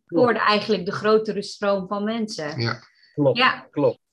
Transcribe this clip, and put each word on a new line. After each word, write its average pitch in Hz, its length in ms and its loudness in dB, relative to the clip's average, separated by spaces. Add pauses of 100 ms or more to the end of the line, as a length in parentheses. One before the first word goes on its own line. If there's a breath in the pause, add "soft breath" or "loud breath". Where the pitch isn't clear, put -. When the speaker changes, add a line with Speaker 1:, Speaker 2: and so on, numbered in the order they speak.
Speaker 1:
voor 233 280 4
de, - 60 -2
eigenlijk 202 460 0
de 196 60 -6
grotere 214 500 0
stroom 196 460 -4
van 202 160 -4
mensen. 208 560 -6
Speaker 2:
Ja. 117 200 -2 (340 soft breath)
Speaker 3:
Klopt, 143 240 2
Speaker 1:
Ja. 254 340 0
Speaker 3:
klopt. 135 280 0 (140)